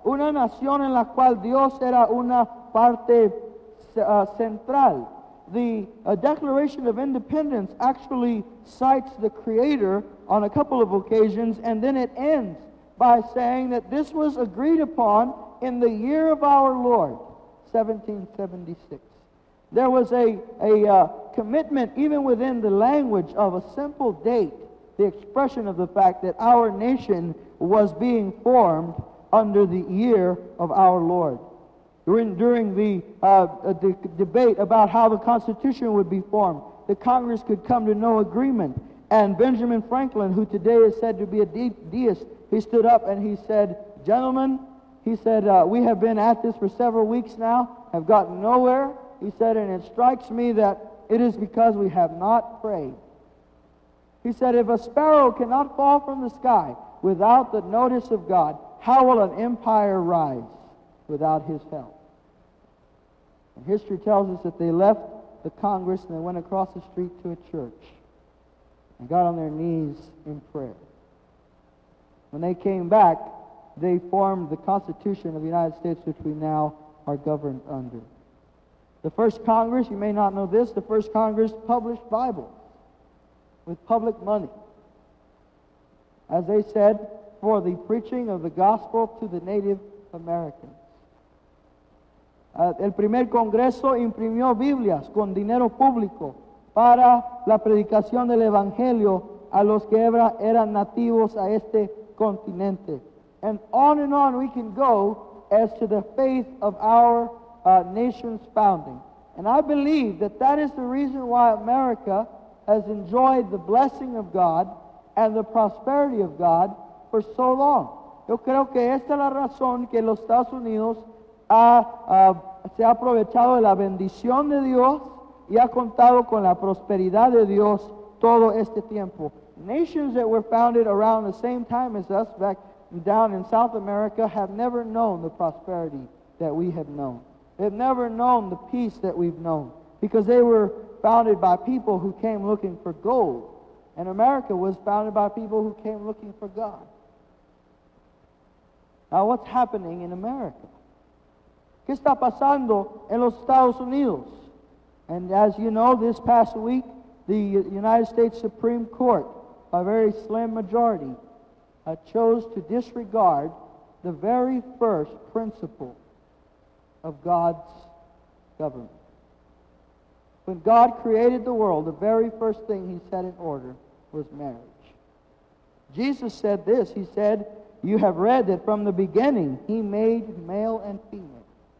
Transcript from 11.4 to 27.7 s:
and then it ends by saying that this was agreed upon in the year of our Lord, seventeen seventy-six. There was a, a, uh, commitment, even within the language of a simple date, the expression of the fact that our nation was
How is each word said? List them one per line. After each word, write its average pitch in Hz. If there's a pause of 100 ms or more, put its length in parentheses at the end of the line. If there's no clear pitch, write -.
and 226
then 269
it 247
ends 262 (380)
by 240 (140)
saying 254
that 233
this 285
was 302
agreed 254
upon 233 (260)
in 247
the 233
year 285
of 302
our 277
Lord, 240 (540)
seventeen 214
seventy-six. 175 (720)
There 254
was 254
a, 226 (240)
a, 208
uh, 190 (280)
commitment, 269
even 294
within 247
the 214
language 220
of 190
a 180
simple 285
date, 196 (460)
the 202
expression 240
of 190
the 180
fact 185
that 185
our 233
nation 196 (240)
was 196